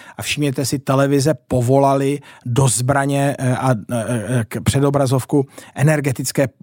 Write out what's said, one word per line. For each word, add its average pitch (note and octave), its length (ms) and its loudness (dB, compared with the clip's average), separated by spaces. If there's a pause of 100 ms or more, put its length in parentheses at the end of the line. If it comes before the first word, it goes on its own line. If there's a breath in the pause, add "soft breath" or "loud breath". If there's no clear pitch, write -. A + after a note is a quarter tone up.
(160 loud breath)
a - 60 -10
všimněte C#3+ 420 -2
si, C#3+ 140 -2
televize C#3 560 2 (140)
povolaly C#3 720 2 (280 loud breath)
do B2 220 2
zbraně, C#3 680 0
eh, B2 180 0
a, C3 140 0
eh, A#2 340 -4 (360)
eh, A2 80 -2
k A2 120 -8
předobrazovku C#3 880 0 (280 loud breath)
energetické C#3 760 0 (140)